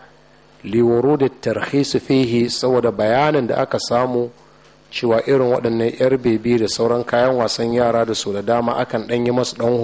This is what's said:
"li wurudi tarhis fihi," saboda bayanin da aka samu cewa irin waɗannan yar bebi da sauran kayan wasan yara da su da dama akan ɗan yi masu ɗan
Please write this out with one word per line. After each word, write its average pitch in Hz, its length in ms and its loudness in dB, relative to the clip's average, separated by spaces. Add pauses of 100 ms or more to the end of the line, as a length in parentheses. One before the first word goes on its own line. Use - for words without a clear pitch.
(640)
"li 107 180 0
wurudi 127 460 2 (120)
tarhis 123 580 -2
fihi," 120 520 2
saboda 123 420 0
bayanin 127 540 2
da - 100 -2
aka 131 220 -2
samu 120 520 -2 (600)
cewa 113 360 0
irin 131 260 2
waɗannan 117 480 -2
yar 131 180 2
bebi 120 400 0
da 107 100 2
sauran 117 360 0
kayan 127 320 0
wasan 117 360 -2
yara 117 320 2
da 113 100 -2
su 104 180 -4
da 101 100 -6
dama 117 340 0
akan 120 320 -4
ɗan 120 180 -2
yi 123 60 2
masu 123 240 -2
ɗan 120 280 0